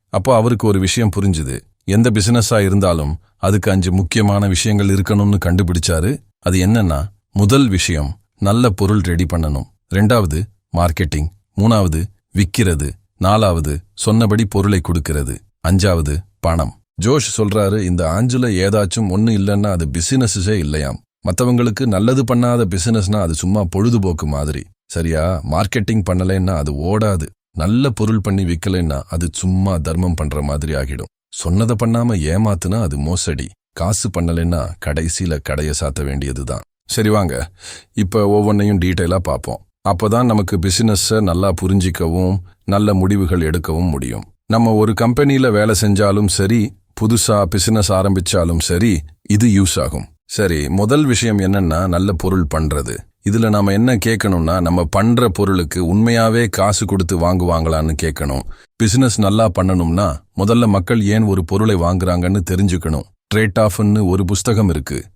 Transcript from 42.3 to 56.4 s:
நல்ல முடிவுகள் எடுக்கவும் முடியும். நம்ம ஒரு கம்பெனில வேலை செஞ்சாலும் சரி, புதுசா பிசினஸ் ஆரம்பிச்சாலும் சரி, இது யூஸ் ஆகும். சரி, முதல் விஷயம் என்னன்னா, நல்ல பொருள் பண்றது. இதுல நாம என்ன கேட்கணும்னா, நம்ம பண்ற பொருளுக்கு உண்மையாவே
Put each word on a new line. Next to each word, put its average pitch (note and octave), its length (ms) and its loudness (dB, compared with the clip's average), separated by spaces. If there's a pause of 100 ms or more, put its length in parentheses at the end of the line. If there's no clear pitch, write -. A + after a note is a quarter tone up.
நல்ல G#2 260 2
முடிவுகள் F#2 540 2
எடுக்கவும் E2 420 -2
முடியும். B1 360 -6 (240)
நம்ம A2+ 260 2
ஒரு G#2+ 180 2
கம்பெனில C3 580 2
வேலை G#2 240 2
செஞ்சாலும் G2+ 560 2
சரி, G#2 300 2 (340)
புதுசா A2 500 0
பிசினஸ் G#2 460 0
ஆரம்பிச்சாலும் F#2 720 0
சரி, F#2+ 300 2 (360)
இது G#2 200 4
யூஸ் G2 320 4
ஆகும். C2 260 -6 (220)
சரி, F2 400 -2
முதல் G#2+ 360 2
விஷயம் A2+ 340 0
என்னன்னா, F#2+ 480 0
நல்ல F#2 260 0
பொருள் F2+ 340 0
பண்றது. D2 480 -4 (300)
இதுல A2 240 0
நாம G2+ 240 2
என்ன A#2 240 2
கேட்கணும்னா, F#2+ 640 0
நம்ம F2 240 0
பண்ற A#2 440 2
பொருளுக்கு F#2 560 -2
உண்மையாவே A2+ 640 2